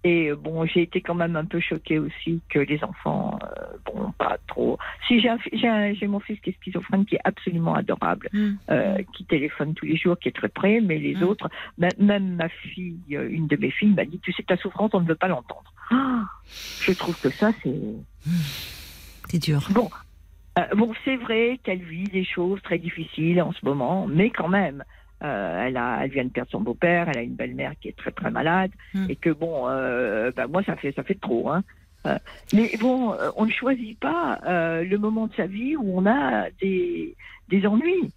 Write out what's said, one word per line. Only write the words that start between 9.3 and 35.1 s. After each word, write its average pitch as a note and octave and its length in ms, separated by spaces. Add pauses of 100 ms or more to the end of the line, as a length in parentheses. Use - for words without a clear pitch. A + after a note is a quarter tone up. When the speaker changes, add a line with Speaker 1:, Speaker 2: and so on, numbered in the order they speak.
Speaker 1:
tous - 120
les D#3+ 120
jours, F3 200
qui - 120
est - 60
très - 120
près, G#3 320
mais F3 180
les D3 180
Speaker 2:
Mm. F#3 80
Speaker 1:
autres, F#3 260 (280)
ma-, E3+ 100 (120)
même G3 360
ma E3 120
fille, F3 500 (140)
euh, C#3 180
une D#3+ 180
de D3 100
mes C#3 140
filles - 220
m'a C3 120
dit, « D#3+ 180
Tu F#3 80
sais, - 120
ta F#3 120
souffrance, G3+ 380
on F#3+ 80
ne E3+ 60
veut D#3+ 80
pas F#3 120
l'entendre. » - 460 (180)
Ah, B3+ 320 (580)
je F#3+ 120
trouve - 260
que C3 100
ça, G#3+ 220 (120)
c'est C3 100 (1600)
Speaker 2:
C'est E3+ 120
dur. D3 300
Speaker 1:
Bon. A3 180 (680)
Euh, F3 60 (120)
bon, A3+ 180 (120)
c'est C4+ 120
vrai A#3 460
qu'elle F#3 200
vit E3+ 220
des F#3+ 200
choses F#3 380
très E3+ 160
difficiles E3+ 600
en D3+ 120
ce - 100
moment, C#3+ 440
mais G3 220
quand - 200
même, D#3+ 340 (400)
euh, G2+ 420
elle B2+ 120
a, A#2+ 260
elle C#3 80
vient C3+ 140
de B2+ 40
perdre - 220
son B2 100
beau-père, E3+ 480
elle C3 80
a A#2 40
une B2 140
belle-mère C3 440
qui - 100
est - 80
très, - 140
très - 200
malade, E3+ 400 (220)
Speaker 2:
Hmm. F#3+ 160
Speaker 1:
et - 60
que - 140
bon, D3+ 380
euh, B2 680
bah, B2+ 120
moi, F3+ 160
ça - 120
fait, C#3 180
ça C3 100
fait - 160
trop, A#2 300
hein. F3 140 (420)
Euh, C#3+ 120 (360)
mais A3 260
bon, B3+ 340
euh, - 220
on A3 100
ne A3+ 60
choisit A#3+ 480
pas, D4+ 480
euh, E3 360
le F#3+ 140
moment A3 300